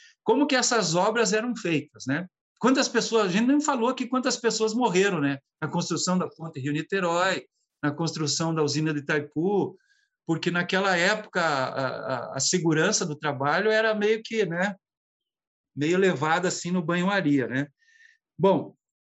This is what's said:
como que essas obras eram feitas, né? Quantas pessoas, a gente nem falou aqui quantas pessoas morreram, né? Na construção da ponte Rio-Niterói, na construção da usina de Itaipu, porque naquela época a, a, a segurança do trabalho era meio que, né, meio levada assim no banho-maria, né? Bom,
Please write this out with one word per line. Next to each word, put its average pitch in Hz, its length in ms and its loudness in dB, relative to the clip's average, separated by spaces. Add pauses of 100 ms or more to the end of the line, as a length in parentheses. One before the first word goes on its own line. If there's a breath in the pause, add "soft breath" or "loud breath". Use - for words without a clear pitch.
(240 loud breath)
como 269 240 2
que 269 80 2
essas 214 400 2
obras 208 380 2
eram 220 220 -2
feitas, - 520 -4
né? 156 180 -2 (340)
Quantas 254 280 4
pessoas, 220 380 2
a 185 40 0
gente 220 180 2
nem 285 120 4
falou 262 300 2
aqui 254 160 -4
quantas 254 320 -2
pessoas 220 340 0
morreram, 202 480 2
né? 139 200 0 (200)
Na 156 80 -4
construção 175 480 -2
da 170 120 0
ponte - 320 -12
Rio-Niterói, 170 840 -2 (360)
na 147 100 0
construção 160 640 -2
da 160 80 0
usina 151 320 0
de 147 60 -4
Itaipu, 156 760 -2 (520 soft breath)
porque 165 240 -2
naquela 185 440 0
época 190 460 0
a, 135 460 -2
a, 120 500 -6
a - 20 -4
segurança 170 640 2
do 151 120 -4
trabalho 147 560 0
era 220 240 2
meio 214 280 0
que, 220 220 -2
né, 180 300 -2 (1000)
meio 156 220 0
levada 175 520 2
assim - 200 -6
no 180 140 0
banho-maria, 170 640 0
né? 135 200 -4 (720 soft breath)
Bom, 175 380 2 (320)